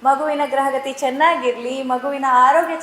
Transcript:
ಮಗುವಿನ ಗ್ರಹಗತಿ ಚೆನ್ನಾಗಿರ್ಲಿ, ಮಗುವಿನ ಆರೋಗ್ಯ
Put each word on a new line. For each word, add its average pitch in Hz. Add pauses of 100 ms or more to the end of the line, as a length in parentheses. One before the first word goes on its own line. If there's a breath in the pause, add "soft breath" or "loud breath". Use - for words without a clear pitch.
ಮಗುವಿನ 285
ಗ್ರಹಗತಿ 269
ಚೆನ್ನಾಗಿರ್ಲಿ, 262
ಮಗುವಿನ 269
ಆರೋಗ್ಯ 294